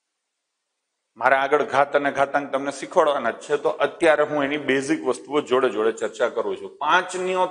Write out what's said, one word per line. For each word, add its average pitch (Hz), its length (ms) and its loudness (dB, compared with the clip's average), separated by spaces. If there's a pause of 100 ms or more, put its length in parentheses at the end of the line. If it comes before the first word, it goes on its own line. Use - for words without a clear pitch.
(1160)
મારે 123 180 4
આગળ 139 280 2
ઘાત 139 320 2
અને 143 160 2
ઘાતાંક 139 400 -2
તમને 139 200 -4
શીખવાડવાના 143 600 0
જ 113 40 -4
છે, 147 220 -4
તો 151 120 -2
અત્યારે 147 540 2
હું 147 200 -2
એની 139 140 -2
બેઝિક 135 480 0
વસ્તુઓ 131 360 -2
જોડે 127 280 2
જોડે 107 220 0
ચર્ચા 113 380 -2
કરું 107 280 -4
છું. 95 200 -14
પાંચ 180 380 0
ની 185 180 -4 (180)